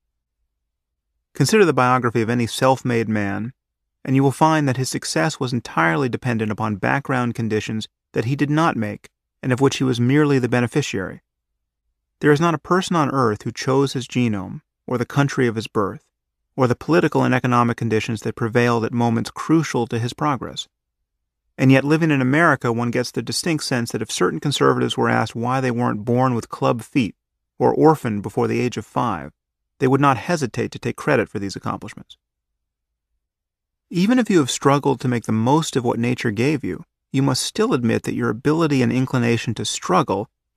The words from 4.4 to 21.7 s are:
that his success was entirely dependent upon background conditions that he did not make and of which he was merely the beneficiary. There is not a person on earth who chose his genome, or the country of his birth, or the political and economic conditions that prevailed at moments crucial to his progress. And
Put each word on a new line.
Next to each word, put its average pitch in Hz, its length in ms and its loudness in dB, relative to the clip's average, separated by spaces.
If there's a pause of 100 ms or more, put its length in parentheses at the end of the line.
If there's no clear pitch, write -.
that 127 120 0
his 127 100 -4
success 160 500 -4
was 127 140 -4
entirely 156 560 0
dependent 110 420 -2
upon 107 260 -4
background 127 580 -2
conditions 110 520 -4 (260)
that 123 120 -2
he 131 100 0
did 143 140 -2
not 156 300 0
make 104 320 -8 (320)
and 131 100 -2
of 117 80 0
which 135 160 4
he 139 80 -2
was 123 160 0
merely 143 380 2
the 120 100 0
beneficiary. 120 720 -2 (1000)
There 147 120 6
is 143 80 4
not 165 140 2
a 135 40 -4
person 180 380 0
on 139 140 2
earth 120 320 0
who 117 100 -8
chose 135 400 0
his 123 160 -6
genome, 110 540 -2 (240)
or 123 100 -2
the 117 80 0
country 139 440 0
of 110 80 -2
his 107 100 -6
birth, 101 400 -4 (500)
or 131 100 2
the 120 80 2
political 151 500 0
and 123 100 2
economic 120 420 2
conditions 110 460 -2
that - 140 -6
prevailed 117 500 0
at 117 80 -6
moments 117 360 0
crucial 143 580 0
to 117 100 -4
his 117 160 -6
progress. - 520 -6 (920)
And 131 120 6